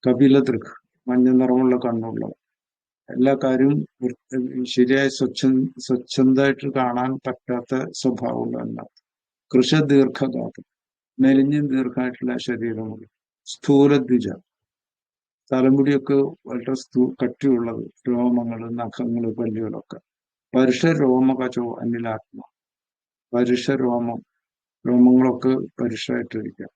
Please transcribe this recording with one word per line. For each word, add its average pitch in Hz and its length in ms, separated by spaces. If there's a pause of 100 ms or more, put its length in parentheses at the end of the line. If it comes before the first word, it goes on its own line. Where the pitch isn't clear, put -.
കപിലദൃക്, 127 800 (200)
മഞ്ഞ 127 200
നിറമുള്ള 127 460
കണ്ണുള്ളവൻ, 113 580 (800)
എല്ലാ 135 280
കാര്യവും 135 420 (180)
വൃ-, 127 640
ശരിയായി 131 440
സ്വച്ഛ-, 131 720
സ്വച്ഛന്തായിട്ട് 131 920
കാണാൻ 127 420
പറ്റാത്ത 131 760
സ്വഭാവമുള്ളവൻ 120 800
എന്നർത്ഥം. - 600 (260)
കൃഷദീർഘഗാത്രം, 131 1080 (560)
മെലിഞ്ഞും 135 480
ദീർഘമായിട്ടുള്ള 127 720
ശരീരമുള്ള. 110 680 (400)
സ്ഥൂലദ്വിജ, 135 840 (1200)
തലമുടിയൊക്കെ 139 1000
വളരെ 123 240
സ്ഥൂ-, 127 500
കട്ടിയുള്ളത്, 117 680 (180)
രോമങ്ങള്, 120 680
നഖങ്ങള്, 117 560
പല്ലുകളൊക്കെ. 110 640 (580)
പരുഷരോമകചോ 127 1200
അനിലാത്മ, 117 600 (920)
പരുഷരോമം, 123 880 (680)
രോമങ്ങളൊക്കെ 127 960
പരുഷമായിട്ടിരിക്കുക. 110 920